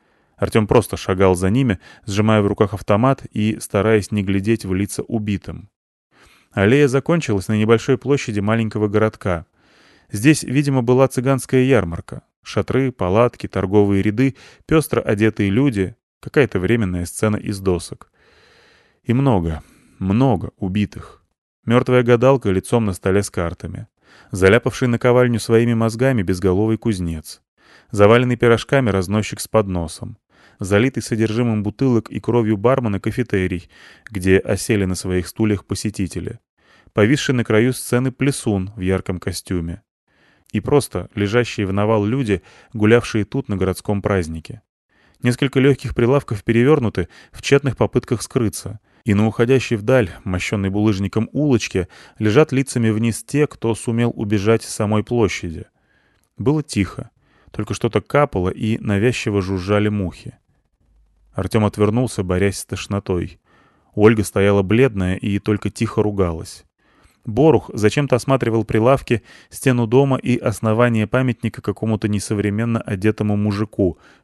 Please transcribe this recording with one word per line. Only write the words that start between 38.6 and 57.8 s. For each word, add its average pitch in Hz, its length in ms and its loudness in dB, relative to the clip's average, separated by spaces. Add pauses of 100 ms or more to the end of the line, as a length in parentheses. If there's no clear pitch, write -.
в 107 40 -12
ярком 92 400 -2
костюме. 87 640 -6 (680)
И 107 100 -2
просто 139 520 -2
лежащие 101 540 -2
в 95 60 -4
навал 104 320 0
люди, 110 360 -2 (320)
гулявшие 110 520 2
тут - 240 -6
на 101 80 -4
городском 92 440 -2
празднике. 90 600 -4 (640)
Несколько 127 360 0
легких 131 360 2
прилавков 120 480 0
перевернуты 117 680 2 (220)
в - 100 -20
тщетных 135 340 2
попытках 117 460 -2
скрыться. 107 580 -4 (240)
И 107 100 0
на 104 120 4
уходящей 120 520 0
вдаль, 107 340 0 (140)
мощенной 95 440 -4
булыжником 104 640 0
улочке, 135 560 0 (320)
лежат 110 320 2
лицами 127 380 0
вниз 110 340 -2
те, 147 240 -2
кто - 260 -4
сумел 117 420 -2
убежать 107 480 0
с - 60 -12
самой 104 340 -2
площади. 90 600 -2 (720)
Было 143 240 -2
тихо. - 480 -6 (420)
Только 107 220 -8
что-то 110 280 -2